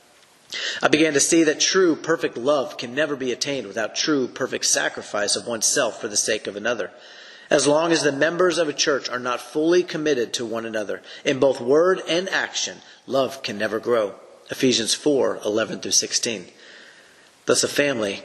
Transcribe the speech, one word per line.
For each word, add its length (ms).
I 60
began 260
to 60
see 240
that 160
true, 360
perfect 400
love 400
can 180
never 220
be 160
attained 340
without 280
true, 340
perfect 380
sacrifice 680
of 120
oneself 520
for 100
the 80
sake 300
of 100
another. 340
As 180
long 240
as 120
the 100
members 460
of 100
a 60
church 340
are 100
not 220
fully 420
committed 520
to 100
one 220
another 340
in 160
both 180
word 480
and 220
action, 480
love 360
can 140
never 240
grow. 340
Ephesians 420
four 500
eleven 380
through 120
sixteen. 560
Thus, 180
a 40
family 560